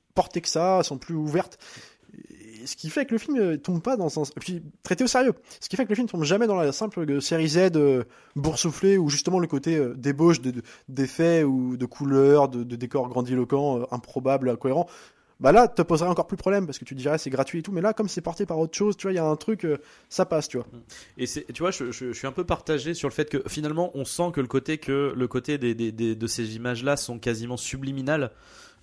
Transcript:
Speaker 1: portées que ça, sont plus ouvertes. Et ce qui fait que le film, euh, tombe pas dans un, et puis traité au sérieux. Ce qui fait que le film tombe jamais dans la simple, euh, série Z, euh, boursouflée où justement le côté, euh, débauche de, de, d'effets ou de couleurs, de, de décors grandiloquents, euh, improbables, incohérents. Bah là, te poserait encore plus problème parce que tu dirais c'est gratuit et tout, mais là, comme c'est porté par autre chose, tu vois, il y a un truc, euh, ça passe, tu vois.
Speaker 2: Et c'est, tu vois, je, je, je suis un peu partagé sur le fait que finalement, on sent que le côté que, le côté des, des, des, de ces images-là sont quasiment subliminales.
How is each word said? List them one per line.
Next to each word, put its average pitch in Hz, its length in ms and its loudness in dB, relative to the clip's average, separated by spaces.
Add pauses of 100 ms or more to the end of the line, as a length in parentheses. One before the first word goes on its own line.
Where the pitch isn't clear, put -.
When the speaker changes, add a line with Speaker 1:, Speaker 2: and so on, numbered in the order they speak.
(140)
Speaker 1:
portées 175 280 -2
que - 80 -6
ça, 185 340 2
sont 143 140 -4
plus 165 180 -8
ouvertes. 151 420 -2 (560)
Et 110 540 -20
ce - 80 -10
qui - 140 -12
fait 277 160 -2
que - 80 -4
le 226 40 0
film, 277 200 -2
euh, 180 200 2
tombe 170 240 -4
pas 262 140 0
dans 170 240 -2
un, 151 40 -2
et - 180 -8
puis 175 200 -8 (220)
traité 185 220 0
au - 20 2
sérieux. 254 260 4 (280)
Ce - 80 -12
qui - 80 -4
fait 262 80 0
que - 40 -10
le 214 60 2
film 240 140 -2
tombe 165 160 -2
jamais 220 220 2
dans 202 80 2
la 156 180 2
simple, 208 260 -6 (100)
euh, 139 120 0
série 160 260 0
Z, 175 280 4
euh, 139 280 6 (320)
boursouflée 160 640 2
où 170 120 4
justement 180 300 0
le 175 80 2
côté, 160 300 0
euh, 127 180 0
débauche 139 460 4
de, 127 100 -2
de, 120 100 -8 (280)
d'effets 156 540 2
ou 127 340 0
de 123 80 -2
couleurs, 139 640 6
de, 123 140 -4
de 120 120 -8
décors 123 320 -2
grandiloquents, 123 720 0
euh, 120 120 -4
improbables, 127 580 0
incohérents. 131 380 0 (520)
Bah 131 120 8
là, 233 160 10
te 233 140 0
poserait 165 280 2
encore 175 180 0
plus 190 100 -6
problème 190 300 0
parce 139 100 -10
que - 80 -14
tu - 80 -14
dirais 135 240 0
c'est 147 140 -6
gratuit 135 280 -2
et - 40 -4
tout, 202 80 -8
mais 180 100 -2
là, 214 120 2
comme 214 140 -2
c'est 180 140 -6
porté 202 240 -4
par 165 140 -4
autre 165 180 -2
chose, 208 180 2
tu - 120 -8
vois, 196 40 -2
il 190 40 -2
y - 20 0
a 165 80 0
un 156 100 2
truc, 202 300 -4
euh, 151 120 2 (300)
ça - 160 -2
passe, 160 240 0
tu - 100 -8
vois. 117 100 -6 (500)
Speaker 2:
Et 127 80 -4
c'est, 147 260 -10
tu 127 120 -6
vois, 185 80 0
je, 143 200 -6
je, 123 200 -8
je - 20 -8
suis 135 140 -8
un 135 40 -6
peu 180 120 -6
partagé 160 500 -2
sur 147 160 -4
le 127 40 -6
fait 151 140 -2
que 143 200 -2
finalement, 156 480 -4
on 135 100 -6
sent 175 300 -2
que 147 60 0
le 127 40 0
côté 135 320 -2
que, 139 380 -2
le 127 120 0
côté 127 300 -4
des, 120 160 0
des, 113 180 -2
des, 113 240 -2
de 110 120 -6
ces 110 280 -6
images-là 123 400 -2
sont 120 220 -8
quasiment 117 400 -4
subliminales. 135 720 -4 (540)